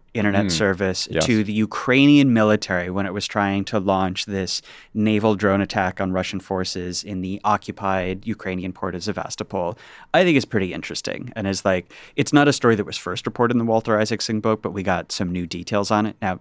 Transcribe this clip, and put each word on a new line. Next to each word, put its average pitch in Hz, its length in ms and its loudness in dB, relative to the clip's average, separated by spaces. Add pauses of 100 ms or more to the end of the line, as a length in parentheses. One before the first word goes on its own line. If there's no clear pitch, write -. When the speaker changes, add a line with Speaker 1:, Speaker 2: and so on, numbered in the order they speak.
(160)
Speaker 1:
internet 101 320 2
Speaker 2:
Mm. 90 40 0
Speaker 1:
service 95 600 0
Speaker 2:
Yes. 80 160 2
Speaker 1:
to 110 160 2
the 104 100 -4
Ukrainian 135 800 4
military 107 560 2
when 98 160 -2
it 92 80 -6
was 101 140 -6
trying 98 380 0
to 113 120 -2
launch 95 480 0
this 95 380 -4 (320)
naval 107 400 4
drone 98 260 2
attack 95 400 -2
on 95 100 -2
Russian 92 280 -2
forces 90 640 -6
in 95 180 -8
the 92 220 -6
occupied 95 840 -2
Ukrainian 92 480 -6
port 92 220 -8
of 85 80 -10
Sevastopol, 95 720 -6 (340)
I 175 120 4
think 170 120 4
is 131 100 2
pretty 95 280 -2
interesting. - 640 -8
And 104 100 -6
is 95 180 -2
like, 92 300 0 (220)
it's - 180 -2
not 143 140 6
a 143 40 4
story 120 260 4
that 101 100 -2
was - 100 -8
first - 300 -6
reported 120 260 0
in 120 60 2
the 117 120 0
Walter 110 280 2
Isaacson 107 400 -2
book, 110 240 0
but 87 80 -6
we 95 100 -6
got 90 300 -2
some 87 200 -4
new 90 140 -2
details 98 460 -2
on 107 160 2
it. 101 120 -8
Now, 92 220 -4